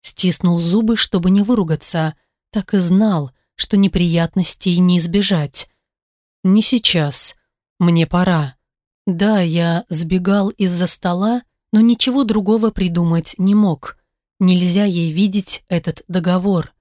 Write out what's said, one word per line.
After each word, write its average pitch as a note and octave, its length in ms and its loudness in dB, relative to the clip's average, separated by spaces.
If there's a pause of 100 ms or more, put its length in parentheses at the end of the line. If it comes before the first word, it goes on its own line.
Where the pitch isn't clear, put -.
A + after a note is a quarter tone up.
Стиснул F3 580 0
зубы, G#3+ 380 0
чтобы F3+ 320 -2
не G3+ 140 4
выругаться. E3 720 0 (360)
Так - 220 -4
и G3+ 60 2
знал, F3+ 520 0 (220)
что - 240 -2
неприятностей F3 1000 0
не F3+ 180 4
избежать. E3+ 720 -2 (720)
"Не G3+ 200 4
сейчас. - 720 0 (420)
Мне E3+ 300 2
пора. F3 480 0 (500)
Да, G3+ 340 0
я E3+ 500 0
сбегал F3+ 600 0
из-за F3+ 380 -2
стола, G3 560 -4 (280)
но G#3+ 80 2
ничего A#3+ 440 2
другого G#3+ 480 0
придумать E3+ 680 -2
не F#3+ 160 2
мог. G3+ 460 0 (400)
Нельзя F3+ 460 2
ей E3+ 260 -2
видеть F#3+ 560 -2
этот E3+ 400 -4
договор. F3+ 720 -2